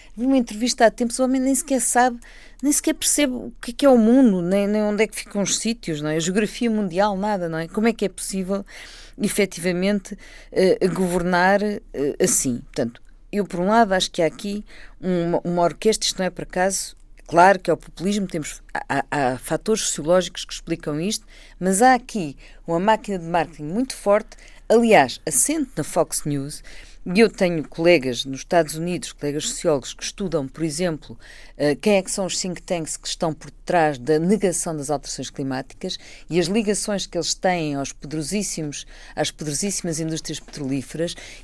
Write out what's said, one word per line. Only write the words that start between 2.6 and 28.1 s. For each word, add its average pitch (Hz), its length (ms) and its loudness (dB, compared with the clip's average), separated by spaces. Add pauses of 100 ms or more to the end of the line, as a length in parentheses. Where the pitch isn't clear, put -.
nem 285 80 2
sequer 311 220 0
percebe 285 400 0
o 240 180 -10 (100)
que 240 100 -10
é - 20 -16
que - 120 0
é 277 40 8
o 247 80 8
mundo, 226 440 6
nem, 196 240 2
nem 208 160 0
onde 208 220 0
é 214 40 4
que 214 80 -14
ficam - 260 -6
os - 160 -2
sítios, 208 440 -4
não 151 80 -4
é? 156 60 -2
A 165 60 0
geografia 202 500 -2
mundial, 202 460 0
nada, 190 320 -2
não 160 80 -4
é? 165 100 -4
Como 214 220 -2
é - 20 4
que 214 140 -4
é 185 40 -2
possível, 196 560 -6 (560)
efetivamente, 190 960 -2 (340)
eh, 185 360 4
governar, 180 760 2
eh, 208 180 -4 (400)
assim? 131 380 2
Portanto, 120 420 -6 (300)
eu, 202 140 -2
por 175 140 -6
um 180 80 0
lado, 214 260 4
acho 185 180 0
que - 100 -2
há 160 40 4
aqui 208 380 -6 (380)
uma, 170 420 0
uma 175 200 0
orquestra, 190 440 0
isto - 120 -4
não 185 60 0
é 180 40 -2
por 160 140 -8
acaso, 185 520 -2 (320)
claro 185 320 8
que 185 100 -2
é 160 40 2
o 143 40 2
populismo, 196 500 -4
temos, - 340 -8 (120)
há, - 380 -2
há, 135 220 0
há 127 40 -6
fatores 196 460 -2
sociológicos 175 640 0
que - 80 -14
explicam 160 480 -6
isto, 208 240 -4 (340)
mas 185 220 2
há 262 140 8
aqui 196 420 -4 (280)
uma 170 140 0
máquina 208 400 0
de 165 60 -10
marketing 165 380 -2
muito 208 320 -4
forte, - 420 0 (320)
aliás, 208 560 6
assente 285 500 0
na 156 80 -4
Fox - 420 -2
News, 143 380 -4 (520)
e 214 60 6
eu 214 80 8
tenho 175 400 0
colegas 139 560 4